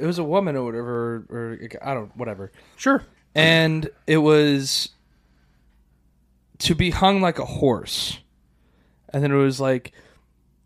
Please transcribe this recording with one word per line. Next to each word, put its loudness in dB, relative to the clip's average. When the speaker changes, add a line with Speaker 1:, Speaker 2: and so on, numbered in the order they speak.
Speaker 1:
it -4
was -2
a -4
woman 0
or -4
whatever, -6
or, -10
I -4
don't, -8
whatever. -10
Speaker 2:
Sure. 2
Speaker 1:
And 4
it 4
was 4
to 0
be 0
hung 2
like 0
a -6
horse. -2
And -2
then 0
it 2
was, 2
like, -2